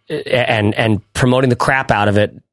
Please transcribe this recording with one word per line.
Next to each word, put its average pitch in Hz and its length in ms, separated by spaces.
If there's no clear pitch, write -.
and, 120 640
and 113 400
promoting 127 360
the 117 80
crap 135 340
out 104 160
of 101 100
it 104 160